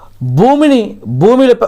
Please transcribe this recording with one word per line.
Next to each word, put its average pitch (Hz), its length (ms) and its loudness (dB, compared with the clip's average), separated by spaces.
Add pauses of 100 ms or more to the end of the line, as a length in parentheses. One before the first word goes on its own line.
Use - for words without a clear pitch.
(240)
భూమిని, 247 720 0 (100)
భూమిల-, 233 600 0